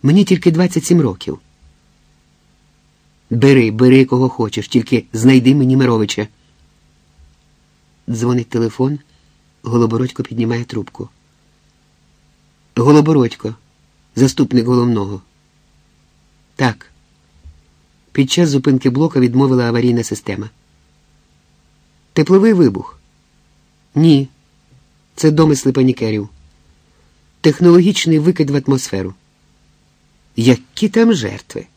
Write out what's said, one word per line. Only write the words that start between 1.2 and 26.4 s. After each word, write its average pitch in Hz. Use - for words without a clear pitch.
«Бери, 117
бери, 127
кого 127
хочеш, 110
тільки 120
знайди 127
мені 131
Мировича». 113
Дзвонить 120
телефон, 127
Голобородько 117
піднімає 117
трубку. -
«Голобородько, 139
заступник 123
головного». 117
«Так». 120
Під 135
час 175
зупинки 135
блока 147
відмовила 127
аварійна 120
система. 104
«Тепловий 190
вибух?» 123
«Ні. 143
Це 156
домисли 151
панікерів. 120